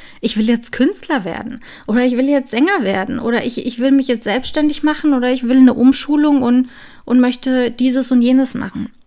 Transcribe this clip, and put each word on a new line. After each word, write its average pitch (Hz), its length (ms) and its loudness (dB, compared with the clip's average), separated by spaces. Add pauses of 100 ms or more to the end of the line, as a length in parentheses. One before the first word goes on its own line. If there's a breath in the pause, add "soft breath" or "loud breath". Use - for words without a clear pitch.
(200 loud breath)
Ich - 160 -12
will 220 140 -2
jetzt 233 220 -4
Künstler 277 540 -4
werden - 340 -10 (260 loud breath)
oder 240 180 0
ich 247 140 0
will 269 100 0
jetzt 277 220 0
Sänger 320 320 0
werden 190 380 -4
oder 233 260 -2
ich, - 180 -8
ich 233 140 -8
will 262 140 0
mich 269 160 2
jetzt 233 160 -2
selbstständig 294 580 -2
machen 302 320 0
oder 247 180 0
ich 254 160 -2
will 262 100 4
eine 254 180 8
Umschulung 285 640 2
und, 247 260 2 (380 loud breath)
und 247 140 2
möchte 247 500 0
dieses 254 400 -2
und 247 140 4
jenes 262 320 2
machen." - 340 -8 (180)